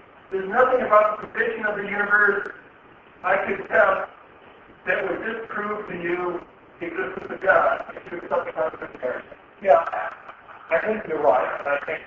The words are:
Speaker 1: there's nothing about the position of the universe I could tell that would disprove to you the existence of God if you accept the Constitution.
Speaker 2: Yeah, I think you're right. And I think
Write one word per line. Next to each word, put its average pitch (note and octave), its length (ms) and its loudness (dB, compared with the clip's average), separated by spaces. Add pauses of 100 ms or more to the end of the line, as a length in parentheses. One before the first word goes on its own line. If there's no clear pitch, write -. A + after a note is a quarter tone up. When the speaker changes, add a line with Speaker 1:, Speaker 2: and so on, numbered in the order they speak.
(320)
Speaker 1:
there's F#3+ 180 -4
nothing B3+ 320 4
about G#3+ 400 4
the - 60 -12
position A3+ 380 -2
of G#3 120 -2
the G3 60 -4
universe G3+ 680 2 (720)
I F#3+ 220 4
could F#3+ 240 -4
tell - 380 4 (800)
that G3 200 0
would - 160 -4
disprove G#3 680 -6
to F3 120 -8
you F3 400 -4 (380)
the E3+ 80 -8
existence - 440 -8
of E3+ 100 -10
God - 440 2 (100)
if - 160 -16
you F3 80 -8
accept - 260 -2
the - 80 -8
Constitution. - 680 -6 (400)
Speaker 2:
Yeah, F#3+ 220 6 (840)
I E3 160 2
think G#3+ 220 -2
you're D#3 140 -2
right. - 380 4
And - 80 -8
I C#3+ 180 2
think D#3 220 -4